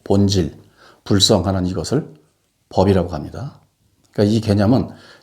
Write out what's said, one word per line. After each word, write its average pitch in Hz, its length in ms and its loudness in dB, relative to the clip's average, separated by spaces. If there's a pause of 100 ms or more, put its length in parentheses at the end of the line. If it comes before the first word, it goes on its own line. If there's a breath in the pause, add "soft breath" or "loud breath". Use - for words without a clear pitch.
본질, 98 520 0 (460 soft breath)
불성하는 95 640 2
이것을 90 460 -4 (560)
법이라고 95 400 2
합니다. 87 500 -12 (540)
그러니까 104 200 2
이 113 60 0
개념은 110 520 0 (320 loud breath)